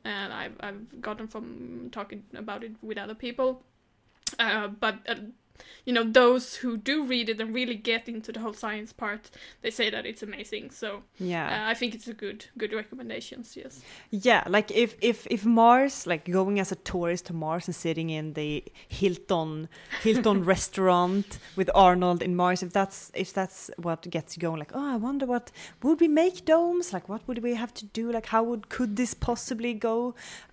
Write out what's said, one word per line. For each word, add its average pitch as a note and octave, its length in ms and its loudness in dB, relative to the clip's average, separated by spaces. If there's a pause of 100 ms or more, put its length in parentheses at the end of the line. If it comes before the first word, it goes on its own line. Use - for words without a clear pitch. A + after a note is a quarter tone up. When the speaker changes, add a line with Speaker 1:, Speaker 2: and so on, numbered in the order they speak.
Speaker 1:
and G3+ 280 -8
I've, - 280 -10
I've G#3+ 400 -14
gotten A3 280 -8
from B3 640 -14
talking G#3 320 -12 (100)
about G#3+ 300 -12
it A3 80 -14 (100)
with G#3+ 160 -10
other G3+ 160 -10
people. B3+ 480 -4 (760)
Uh, G#3+ 280 0
but, G#3+ 320 -2 (100)
uh, - 60 -2 (680)
you B3+ 80 -2
know, A#3 120 4
those B3 500 6
who A#3+ 220 -4
do C#4+ 280 -2
read A#3+ 240 0
it A3 120 -2
and A3 120 -4
really B3 220 -2
get A#3 340 -2
into A3+ 220 -10
the A3 80 -10
whole A3 140 -6
science G#3+ 400 -8
part, G#3+ 360 -8 (340)
they A3+ 80 -4
say A3 200 0
that G#3+ 160 -6
it's - 160 -10
amazing. G#3 480 -12
So, G#3 320 -10 (160)
Speaker 2:
Yeah. F3+ 480 -4
Speaker 1:
uh, - 40 0
I A#3 40 -2
think A3+ 220 -4
it's A3 100 -16
a A#3 80 -10
good, G#3 300 -10 (120)
good A3 160 -6
recommendations, A3+ 840 -10
yes. - 260 -16 (300)
Speaker 2:
Yeah, G#3 340 6
like, G#3 240 2
if, A3+ 300 4
if, A3+ 280 2
if G3+ 160 -2
Mars, A#3+ 600 6
like, D#3+ 200 -2
going F#3+ 340 2
as F#3 100 -2
a F3 60 -4
tourist F3 500 -2
to F3+ 60 -8
Mars D#3+ 340 -4
and F3 80 -4
sitting E3 360 -2
in D#3 240 -4
the D3+ 280 -4 (240)
Hilton, D#3+ 840 -2 (340)
Hilton G#3+ 420 4
Speaker 1:
<laughs> F#3 100 4
Speaker 2:
restaurant F#3 840 2 (160)
with F#3+ 180 0
Arnold F3+ 480 8
in F3+ 140 0
Mars, F3+ 260 2
if F3 100 -6
that's, - 420 -2
if F3+ 180 -4
that's - 360 -4 (100)
what E3+ 320 -4
gets - 260 -4
you D#3+ 40 -12
going, E3 200 -2
like, D3+ 140 -12
"Oh, C#4 200 -2
I - 20 0
wonder C4+ 300 -2
what, A#3+ 240 -2 (320)
would D4+ 180 4
we E4+ 60 8
make D#4+ 380 4
domes? E4+ 480 4
Like, F3+ 160 -6
what G#3+ 180 -8
would A#3+ 160 -6
we A#3+ 140 0
have A3+ 180 -6
to - 120 -12
do? A#3 260 -4
Like, A3+ 140 -4
how A3+ 180 2
would, A#3 240 -4
could A3 260 -2
this B3 200 0
possibly A#3 600 -2
go?" A#3 400 0 (380)